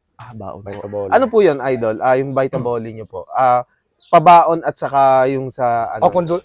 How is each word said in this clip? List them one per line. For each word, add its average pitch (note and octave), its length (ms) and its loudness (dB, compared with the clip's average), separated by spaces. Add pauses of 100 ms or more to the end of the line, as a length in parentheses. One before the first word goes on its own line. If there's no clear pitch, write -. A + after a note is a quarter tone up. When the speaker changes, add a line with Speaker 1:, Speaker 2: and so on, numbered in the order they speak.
(180)
Speaker 1:
Ah, A#2 160 -20
baon G2 240 -14
po. G#2 80 -20
Speaker 2:
Vitaboli. G2+ 420 -8
Speaker 1:
Ano A#3 180 2
po A3+ 120 0
yun, D#3 220 2
Idol? A#2 380 -2
Ah, B2+ 200 2
yung C3+ 160 -6
Vitaboli B2 580 -4
nyo A2 140 -16
po. F2+ 240 -16
Ah, B2 320 0 (480)
pabaon E3 500 6
at D3 140 -4
saka C3+ 520 2
yung C3+ 220 -4
sa... A#2 400 -2
Ano? A2+ 140 -8
Speaker 2:
Oh, F3 80 4
condi-, F3 340 -2